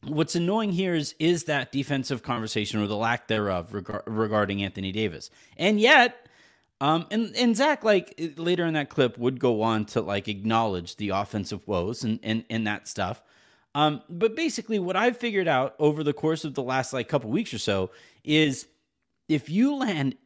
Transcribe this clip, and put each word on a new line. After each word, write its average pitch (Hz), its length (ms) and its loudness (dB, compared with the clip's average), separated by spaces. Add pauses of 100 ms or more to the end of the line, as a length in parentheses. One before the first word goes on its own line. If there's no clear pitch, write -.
what's 151 280 -2
annoying 196 380 0
here 180 220 0
is, 151 240 -2
is 165 260 2
that 139 280 -4
defensive 135 500 -2
conversation 110 600 -2
or 104 40 0
the 104 100 -2
lack 113 300 0
thereof 98 460 -2
regar-, 104 320 -8
regarding 107 580 0
Anthony 95 300 -4
Davis. 101 380 -4 (260)
And 208 240 2
yet, 247 480 6 (520)
um, 160 300 2
and, 220 260 -2
and 233 200 2
Zach, 208 280 2
like, 196 360 2 (160)
later 170 300 0
in 160 80 0
that 147 160 -2
clip 123 260 2
would 123 220 0
go 117 240 2
on 110 240 2
to, 113 160 -2
like, 101 260 -4
acknowledge 104 680 0
the 104 140 -4
offensive 101 560 -4
woes 98 380 -2
and, 110 180 -2
and, 110 280 -2
and 113 160 -2
that 104 220 -4
stuff. 98 340 -6 (520)
Um, 151 360 2
but 208 260 0
basically 233 420 -2
what 180 180 -2
I've 240 200 2
figured 202 320 0
out 135 300 2
over 151 240 2
the 147 100 0
course 160 320 -2
of 143 100 -6
the 139 80 -2
last, 127 300 -2
like, 127 160 -4
couple 131 220 0
weeks 180 240 -2
or 107 40 -6
so 98 320 0 (340)
is 151 420 2 (640)
if 156 200 0
you 247 280 2
land 156 500 0